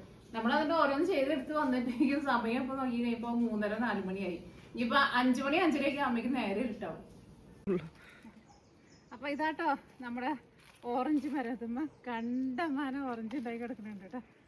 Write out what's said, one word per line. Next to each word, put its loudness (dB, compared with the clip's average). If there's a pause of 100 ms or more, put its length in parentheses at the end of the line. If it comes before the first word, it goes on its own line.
(340)
നമ്മൾ 0
അതിന്റെ 4
ഓരോന്ന് 4
ചെയ്തെടുത്ത് 0
വന്നിട്ടെങ്കിലും 2
സമയം 2
ഇപ്പൊ -4
നോക്കി -2
കഴിയുമ്പോ -2
മൂന്നര 0
നാല് 0
മണിയായി. -4 (340)
ഇനിയിപ്പോ 2 (220)
അഞ്ച് 4
മണി 2
അഞ്ചരയൊക്കെ 4
ആകുമ്പോഴേക്കും 0
നേരെ 0
ഇരുട്ടാവും. -6 (1300)
അപ്പൊ -8
ഇതാട്ടോ 2 (240)
നമ്മുടെ -2 (480)
ഓറഞ്ച് 2
മരത്തുമ്മ -2 (200)
കണ്ടമാനം -2
ഓറഞ്ച് -6
ഉണ്ടായി -4
കിടക്കുന്നുണ്ട് -8
കേട്ടോ. -10 (260)